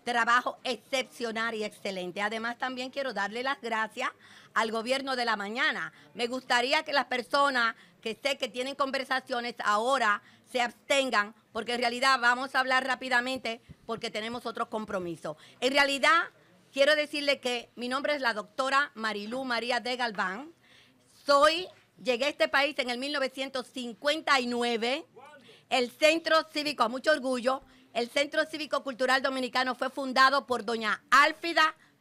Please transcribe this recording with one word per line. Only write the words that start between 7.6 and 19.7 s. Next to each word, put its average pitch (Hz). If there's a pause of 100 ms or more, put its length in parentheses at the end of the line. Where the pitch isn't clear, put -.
que 220
sé 269
que 254
tienen 247
conversaciones 262
ahora 220 (300)
se 247
abstengan, 233 (160)
porque 226
en 240
realidad 247
vamos 247
a 262
hablar 262
rápidamente 254 (260)
porque 226
tenemos 233
otros 233
compromisos. 185 (240)
En 254
realidad, 285 (500)
quiero 277
decirle 294
que 240
mi 240
nombre 294
es 269
la 233
doctora 269
Marilú 220
María 240